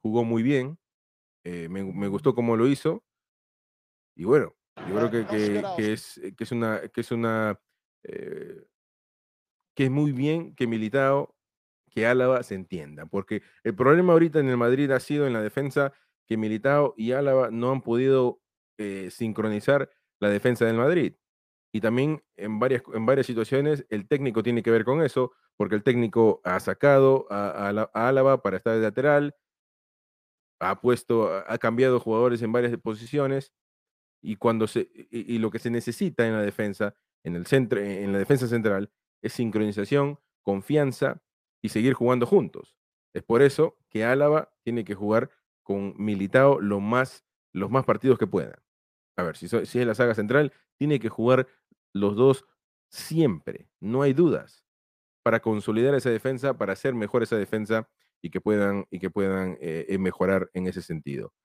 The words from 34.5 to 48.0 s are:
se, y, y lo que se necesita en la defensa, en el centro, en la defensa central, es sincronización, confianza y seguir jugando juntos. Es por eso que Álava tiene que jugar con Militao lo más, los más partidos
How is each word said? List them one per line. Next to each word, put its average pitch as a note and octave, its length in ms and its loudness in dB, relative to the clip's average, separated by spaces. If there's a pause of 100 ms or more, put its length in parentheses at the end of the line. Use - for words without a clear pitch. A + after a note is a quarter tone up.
se, G#2+ 280 -4
y, - 400 -8
y A2+ 40 0
lo A2 120 0
que G#2+ 80 -8
se A#2 120 -6
necesita A#2+ 560 -2
en A2+ 60 0
la G#2+ 100 0
defensa, G#2 540 -4 (260)
en E2+ 140 -8
el F2 100 -8
centro, B2 340 2
en G2 320 -4
la G2+ 60 0
defensa B2 300 0
central, G#2+ 420 0 (320)
es A2 100 -6
sincronización, G#2+ 840 -2 (240)
confianza C3 800 -2 (400)
y G#2+ 60 -6
seguir A#2+ 260 2
jugando B2 320 2
juntos. - 500 0 (380)
Es F2+ 80 -8
por A#2 200 4
eso C#3+ 340 2 (140)
que A2 140 -4
Álava D3 480 2 (100)
tiene A#2 220 -4
que G2+ 120 -6
jugar A2 340 0 (320)
con G2 340 -4
Militao G#2+ 640 2
lo G2+ 200 0
más, B2 440 -2 (280)
los F#2+ 180 -4
más C3 140 0
partidos A#2+ 340 2